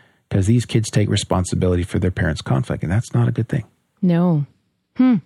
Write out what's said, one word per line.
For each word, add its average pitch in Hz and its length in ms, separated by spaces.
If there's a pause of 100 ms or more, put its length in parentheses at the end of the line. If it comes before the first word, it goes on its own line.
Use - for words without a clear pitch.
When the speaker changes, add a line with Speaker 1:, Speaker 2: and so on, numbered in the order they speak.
(300)
Speaker 1:
'cause 98 180
these 117 180
kids 113 240
take 104 200
responsibility 90 760
for - 140
their 92 140
parents' 80 300
conflict, - 420
and 78 80
that's 107 220
not 120 160
a - 20
good 117 160
thing. - 160 (380)
Speaker 2:
No. 170 440 (520)
Hmm. 254 180 (100)